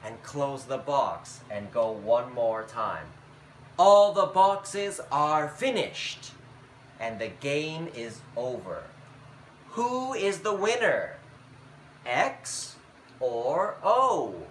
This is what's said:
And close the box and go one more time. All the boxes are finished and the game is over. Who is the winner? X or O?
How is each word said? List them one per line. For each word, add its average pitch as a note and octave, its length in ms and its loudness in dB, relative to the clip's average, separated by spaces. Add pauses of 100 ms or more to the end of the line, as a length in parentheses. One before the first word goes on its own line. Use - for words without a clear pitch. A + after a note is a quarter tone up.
And A2 200 -12
close C#3 420 -6
the C3 120 -4
box - 720 -2
and G2+ 220 -8
go A2+ 200 0
one A#2 420 2
more A2+ 300 0
time. F#2+ 440 -6 (680)
All G3+ 360 10
the G3 120 4
boxes G3 760 2 (120)
are D3+ 360 2
finished - 840 -4 (680)
and A2+ 200 -6
the A2+ 80 -4
game D#3 680 -4
is A#2 280 -10 (160)
over. G#2+ 460 -6 (920)
Who B3+ 380 -2
is G3 260 -2
the G#3 140 -2
winner? G3 640 0 (880)
X - 720 -4 (420)
or C3 640 0
O? G3+ 500 2 (180)